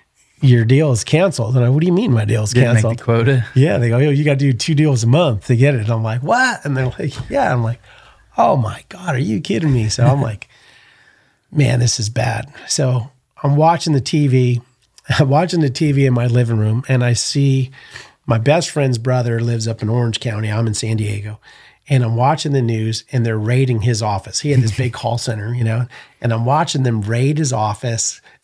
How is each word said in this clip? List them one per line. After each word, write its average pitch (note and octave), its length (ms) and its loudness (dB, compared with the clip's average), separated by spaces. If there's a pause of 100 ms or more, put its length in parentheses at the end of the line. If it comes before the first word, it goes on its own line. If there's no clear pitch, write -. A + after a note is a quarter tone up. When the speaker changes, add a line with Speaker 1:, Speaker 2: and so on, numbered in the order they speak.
(420)
Speaker 1:
your A#2+ 240 6
deal C3+ 260 4
is A#2 120 -2
canceled." C#3+ 520 0
And B2 80 4
I, A#2+ 60 2
"What C#3+ 120 2
do F3 60 2
you F3+ 60 2
mean G3 180 0
my A2 140 2
deal A2 180 0
is G2+ 80 -4
Speaker 2:
Didn't A#2+ 220 4
Speaker 1:
canceled?" A2+ 200 4
Speaker 2:
make A#2 60 -8
the - 40 -20
quota. A#2 420 2 (100)
Speaker 1:
Yeah, E3 220 4
they A#2+ 120 2
go, A#2 100 2
"Yo, D3 100 2
you C#3+ 140 0
gotta D3 140 2
do C#3 160 2
two D#3 220 -2
deals C#3 280 2
a A2+ 40 2
month C3 400 2
to B2+ 80 2
get C3+ 200 4
it." A2+ 60 -2
And G#2 80 -4
I'm A2+ 140 -2
like, A2+ 200 -4
"What?" A#3 420 0
And C#3+ 100 -4
they're B2+ 120 -2
like, - 420 -8
"Yeah." C4+ 220 0
I'm A#2+ 120 0
like, A2+ 160 -4 (580)
"Oh A#3 200 2
my G2+ 320 -4
God, F3+ 260 -6
are B2 40 -2
you F3+ 200 -2
kidding E3 320 -2
me?" A#2 180 0
So A#2+ 160 0
I'm C3+ 160 4
like, A2+ 280 -8 (500)
<laughs> - 520 -20
"Man, B2 280 2
this A#2+ 200 0
is G#2+ 100 -4
bad." A#2 420 -4 (160)
So B2+ 440 -2 (320)
I'm C#3+ 120 2
watching D#3+ 380 2
the C#3 80 2
T D3 260 0
V. B2 340 2 (280)
<laughs> - 300 -4
I'm D3 100 2
watching E3 320 2
the C#3+ 80 2
T D3 220 0
V C#3 140 2
in B2+ 80 2
my B2 140 0
living A#2 300 2
room, A2 300 0
and B2+ 160 0
I A#2+ 100 2
see C3+ 580 0 (540)
my A2+ 120 2
best C#3+ 320 2
friend's C3 280 0
brother A#2+ 440 -2
lives A#2 260 -2
up A2 140 -6
in G#2+ 80 -2
Orange A#2 300 0
County. G#2+ 320 -6
I'm A2+ 160 0
in G#2+ 60 -2
San A2 240 -4
Diego. G#2 420 -6 (500)
And C3 160 2
I'm A2+ 100 -2
watching C#3 380 0
the C3+ 80 2
news, A2 500 -2
and A#2+ 140 0
they're A2+ 120 -2
raiding A#2+ 440 0
his A2+ 200 -2
office. G#2 380 -4
He D3 120 -2
had C3 100 4
this G#2+ 160 0
big B2 160 -4
call A#2 240 -4
center, A2 360 -6
you B2 100 -4
know, A2+ 240 -2 (340)
and A#2 100 0
I'm A#2 140 -2
watching D3 380 0
them A2+ 180 0
raid B2 360 -2
his D3+ 140 -2
office, A2 720 -4 (220)